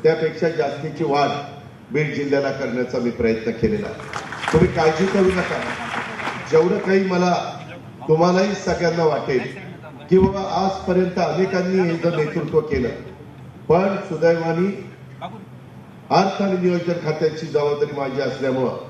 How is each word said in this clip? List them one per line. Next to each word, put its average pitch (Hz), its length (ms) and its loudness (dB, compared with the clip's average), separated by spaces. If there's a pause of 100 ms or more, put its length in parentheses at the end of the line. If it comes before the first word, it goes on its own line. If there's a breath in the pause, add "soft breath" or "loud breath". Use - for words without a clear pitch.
त्यापेक्षा 160 460 2
जास्तीची 151 540 -4
वाढ 143 260 2 (640)
बीड 147 200 0
जिल्ह्याला 139 380 0
करण्याचा 123 480 -2
मी 120 100 0
प्रयत्न 113 420 0
केलेला. 101 360 0 (640)
तुम्ही 165 140 6
काळजी 160 380 2
करू 196 200 4
नका. 180 340 0 (920)
जेवढं 175 260 6
काही 190 260 2
मला, 180 500 2 (540)
तुम्हालाही 180 460 4
सगळ्यांना 170 500 0
वाटेल 143 360 2 (680)
की 185 80 6
बाबा, 196 220 4
आजपर्यंत 190 800 -2
अनेकांनी 180 720 2
हे 165 80 0
जर 170 180 0
नेतृत्व 151 440 0
केलं, 123 300 -2 (760)
पण 190 280 4
सुदैवाने 165 960 0 (1200)
अर्थ 185 320 2
आणि 190 160 0
नियोजन 175 360 2 (100)
खात्याची 156 440 -2
जबाबदारी 143 520 0
माझी 135 220 -4
असल्यामुळं 127 560 -2 (120)